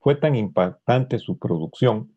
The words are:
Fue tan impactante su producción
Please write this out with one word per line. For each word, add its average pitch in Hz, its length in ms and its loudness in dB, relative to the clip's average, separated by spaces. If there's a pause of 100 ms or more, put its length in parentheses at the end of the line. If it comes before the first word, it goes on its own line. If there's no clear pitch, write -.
Fue 143 140 4
tan 147 200 0
impactante 110 840 0
su - 180 -8
producción 107 800 -2